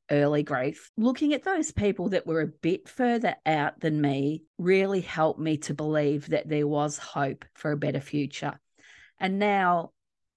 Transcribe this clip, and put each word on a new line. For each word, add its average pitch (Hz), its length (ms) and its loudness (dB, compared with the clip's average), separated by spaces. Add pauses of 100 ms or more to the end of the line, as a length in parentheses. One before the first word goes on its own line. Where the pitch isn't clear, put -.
(100)
early 147 320 2
grief, 147 560 -4
looking 262 340 2
at 285 120 -2
those 381 260 -2
people 196 400 0
that 185 160 0
were 160 160 0
a 151 40 0
bit - 440 -2
further 233 460 0 (100)
out 156 340 0
than 151 220 0
me 143 400 0 (160)
really 190 420 2
helped 160 400 0
me 156 180 0
to - 140 -6
believe 151 560 0
that 151 220 0
there 147 180 0
was 147 300 -2
hope - 560 -6
for - 180 -4
a 147 60 -2
better 143 220 -2
future. 143 600 -6 (580)
And 190 200 -2
now, 190 540 2 (440)